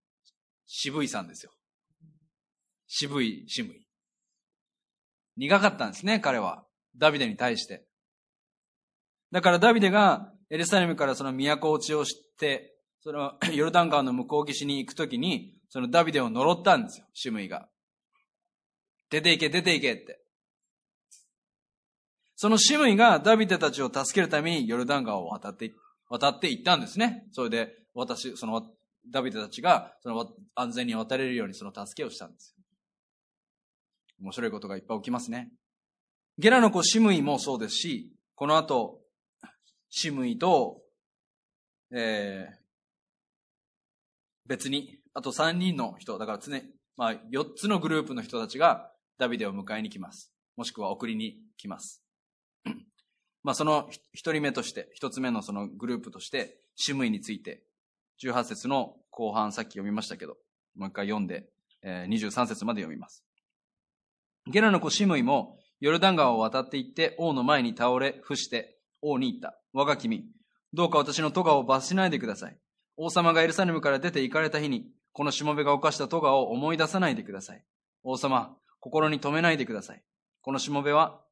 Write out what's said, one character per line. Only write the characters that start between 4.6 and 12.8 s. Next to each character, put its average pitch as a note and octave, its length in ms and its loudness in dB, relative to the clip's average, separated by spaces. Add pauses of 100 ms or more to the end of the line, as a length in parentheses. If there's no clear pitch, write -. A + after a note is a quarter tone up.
苦 D3+ 220 4
か G#3 80 4
っ - 100 0
た A2+ 100 -4
ん F#2+ 60 -8
で - 40 -14
す F3 80 -12
ね、 G#3+ 140 2
彼 C3+ 200 0
は。 F2+ 260 -4 (300)
ダ D3+ 160 6
ビ D3 80 -4
デ B2 80 0
に G#2 100 -6
対 A#2+ 200 0
し - 80 -8
て。 - 200 -16 (1500)
だ F3+ 100 2
か F3+ 100 8
ら F3 80 6
ダ A#3 140 10
ビ A#3 60 6
デ G3 100 6
が F#3+ 420 4 (180)
エ D#3 80 -6
ル E3 80 -2
サ G3+ 140 4
レ F3 80 4
ム D#3+ 80 0
か D3 100 0
ら C3 100 0
そ C#3 80 -8
の C3+ 80 -4
都 D3 400 0
落 D3+ 140 0
ち D3+ 100 -2
を D3 100 0
し - 100 -6 (220)
て、 C#3 380 -4 (240)